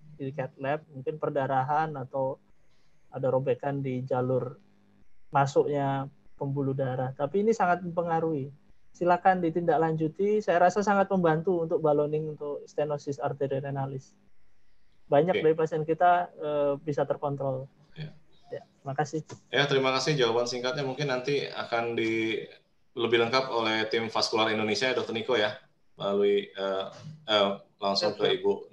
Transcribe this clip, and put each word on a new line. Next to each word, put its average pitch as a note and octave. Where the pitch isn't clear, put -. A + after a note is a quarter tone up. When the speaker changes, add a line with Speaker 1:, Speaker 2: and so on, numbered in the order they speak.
Speaker 1:
di C3+
cath C3
lab, C#3
mungkin D3+
perdarahan D3
atau C3+
ada C3+
robekan C#3
di B2+
jalur B2+
masuknya C#3
pembuluh C#3
darah. C3+
Tapi D3
ini A3+
sangat F3+
mempengaruhi. E3
Silakan F3+
ditindaklanjuti, D#3+
saya F3
rasa F#3
sangat G3
membantu E3+
untuk E3
balloning D3+
untuk C#3+
stenosis D3
arteri C#3
renalis. C#3
Banyak E3
Speaker 2:
Oke. F#3
Speaker 1:
dari D#3
pasien D#3+
kita, F3
eh, D3
bisa D3
terkontrol. C3+
Speaker 2:
Ya. D#3
Speaker 1:
Ya, -
terima -
kasih. D3+
Speaker 2:
Ya, C3+
terima C3+
kasih D3+
jawaban A#2+
singkatnya. B2+
Mungkin C3+
nanti B2+
akan A#2
di, A2+
lebih A#2
lengkap C3
oleh A2
tim A2+
Vaskular A2
Indonesia, G#2+
Dokter A2+
Niko A2+
ya, G#2+
melalui, G2+
eh, G2
eh, G2+
langsung G2+
Speaker 1:
Ya, -
Speaker 2:
ke G#2
Speaker 1:
siap. F#2+
Speaker 2:
Ibu G2